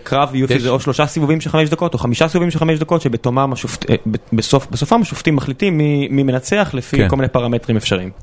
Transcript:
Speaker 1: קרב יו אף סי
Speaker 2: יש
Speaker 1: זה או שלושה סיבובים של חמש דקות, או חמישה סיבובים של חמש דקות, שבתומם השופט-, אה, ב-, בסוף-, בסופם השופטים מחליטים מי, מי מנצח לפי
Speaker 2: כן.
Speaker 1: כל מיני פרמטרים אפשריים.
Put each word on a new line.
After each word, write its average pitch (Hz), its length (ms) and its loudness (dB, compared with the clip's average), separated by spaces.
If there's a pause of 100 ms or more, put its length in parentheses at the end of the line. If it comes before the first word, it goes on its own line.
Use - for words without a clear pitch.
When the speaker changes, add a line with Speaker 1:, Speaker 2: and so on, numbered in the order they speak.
Speaker 1:
קרב 135 320 0
יו 131 100 2
אף 123 60 2
סי 123 40 2
Speaker 2:
יש 127 60 0
Speaker 1:
זה 123 80 0
או 127 100 2
שלושה 147 280 0
סיבובים 156 340 0
של 156 80 -6
חמש 156 200 2
דקות, 165 240 -2
או 113 60 0
חמישה 120 280 0
סיבובים 175 240 0
של 156 80 -2
חמש 160 200 2
דקות, 160 220 0
שבתומם 127 520 0
השופט-, - 360 -6
אה, 107 60 2 (160)
ב-, 110 40 -2 (180)
בסוף-, 113 380 2
בסופם 147 300 2
השופטים - 340 -2
מחליטים 139 420 0
מי, 147 340 2
מי 135 120 2
מנצח 135 500 0
לפי 135 240 -4
Speaker 2:
כן. 101 120 4
Speaker 1:
כל 139 60 0
מיני 135 120 2
פרמטרים 120 500 0
אפשריים. 95 320 -2 (140)